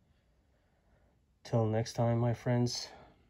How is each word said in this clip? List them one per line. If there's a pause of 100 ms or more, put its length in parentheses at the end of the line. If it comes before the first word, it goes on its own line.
(1400)
Till
next
time,
my
friends, (420)